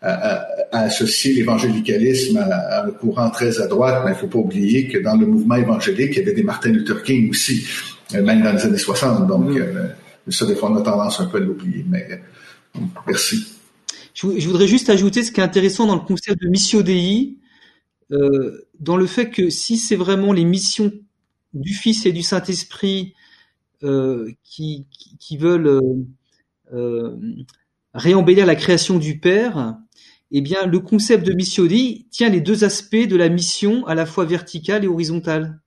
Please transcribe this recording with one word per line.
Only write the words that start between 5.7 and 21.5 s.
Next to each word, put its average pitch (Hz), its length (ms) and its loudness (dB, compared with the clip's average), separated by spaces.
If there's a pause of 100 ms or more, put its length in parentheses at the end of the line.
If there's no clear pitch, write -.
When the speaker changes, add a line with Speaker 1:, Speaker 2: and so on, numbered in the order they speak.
Speaker 1:
il 110 80 0
y - 20 -2
avait 101 100 0
des 104 100 0
Martin 101 280 -2
Luther 107 320 0
King 120 260 2
aussi, - 380 -2 (480)
euh, 101 80 0
même 107 200 4
dans 107 100 2
les 107 120 0
années 101 140 2
soixante. 110 480 0
Donc, 127 240 2
Speaker 2:
Mm. 135 80 0
Speaker 1:
euh, - 720 -8
ça, - 160 -2
des 101 80 2
fois, 104 160 -2
on 110 60 2
a 101 40 0
tendance 104 400 -2
un 90 60 0
peu 110 100 -6
à 98 40 0
l'oublier. 92 460 -4
Mais, 90 260 -4
euh, - 680 -20 (260)
merci. - 380 -2 (680)
Speaker 2:
Je - 120 -6
vou-, 190 120 0
je 151 100 -2
voudrais 185 200 4
juste 240 200 2
ajouter 202 340 2
ce 226 100 -6
qui - 80 0
est 190 40 4
intéressant 190 420 2
dans 202 100 2
le - 40 -2
concept 196 400 -4
de 175 80 -2
missio 202 340 2
Dei, 190 520 0 (760)
euh, 139 560 0 (140)
dans 165 160 0
le 185 100 4
fait 233 220 -2
que 180 220 0
si - 260 -4
c'est 220 200 0
vraiment 196 360 2
les 170 140 4
missions 196 460 0 (640)